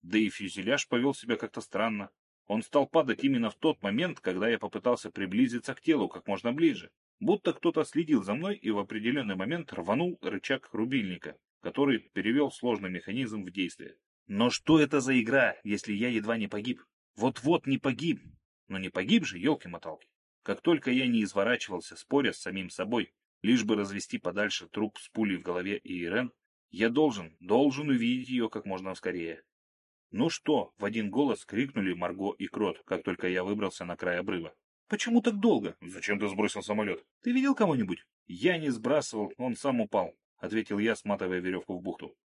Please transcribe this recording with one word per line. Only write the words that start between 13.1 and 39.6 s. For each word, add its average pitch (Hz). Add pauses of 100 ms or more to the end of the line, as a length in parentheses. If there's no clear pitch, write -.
в 90
действие. - (280)
Но 104
что 156
это 147
за 127
игра, 117
если 104
я 113
едва 113
не 104
погиб? 107 (340)
Вот-вот 135
не 135
погиб. 139 (480)
Но 95
не 95
погиб 147
же, 104
елки-моталки. 87 (340)
Как 101
только 156
я 127
не 117
изворачивался, 101
споря 135
с -
самим 92
собой, 107 (280)
лишь 113
бы 107
развести 101
подальше 95
труп 107
с -
пулей 101
в 85
голове 90
и 90
Ирен, 113 (400)
я 110
должен, 117
должен 135
увидеть 127
ее 120
как -
можно 95
скорее. 82 (680)
«Ну 127
что?» — 139
в -
один 107
голос 127
крикнули 107
Марго 90
и -
Крот, 101
как 90
только 92
я 90
выбрался 98
на 87
край 87
обрыва. 92 (320)
«Почему 233
так 214
долго?» 147
«Зачем 95
ты 104
сбросил 101
самолет?» 104 (160)
«Ты 240
видел 262
кого-нибудь?» 135 (220)
«Я 160
не 151
сбрасывал, 117
он 123
сам 127